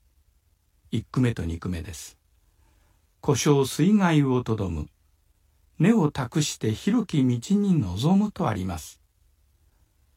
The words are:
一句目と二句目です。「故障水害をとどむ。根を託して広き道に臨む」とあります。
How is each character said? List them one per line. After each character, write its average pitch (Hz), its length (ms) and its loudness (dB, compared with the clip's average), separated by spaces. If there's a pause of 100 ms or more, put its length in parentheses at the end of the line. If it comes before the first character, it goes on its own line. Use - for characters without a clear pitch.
(880)
一 - 220 -4
句 - 100 0
目 120 140 0
と 85 100 -6
二 82 140 -6
句 90 100 -8
目 85 140 -6
で 80 100 -14
す。 - 240 -18 (1040)
「故 143 140 0
障 139 320 2
水 175 260 2
害 170 300 4
を 127 200 0
と 113 120 -2
ど 95 160 -4
む。 76 180 -6 (880)
根 190 160 4
を 165 160 4
託 139 320 -4
し - 160 -4
て 110 140 -2
広 208 340 0
き 143 180 0
道 123 320 0
に 196 240 2
臨 110 380 0
む」 214 160 2
と 165 140 -4
あ 110 80 -2
り 92 100 -6
ま 90 140 -6
す。 - 200 -20 (1160)